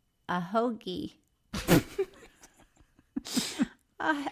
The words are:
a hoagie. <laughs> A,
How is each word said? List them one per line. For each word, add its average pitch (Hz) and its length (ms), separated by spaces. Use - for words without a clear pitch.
a 175 120
hoagie. 226 600
<laughs> - 540
A, 285 320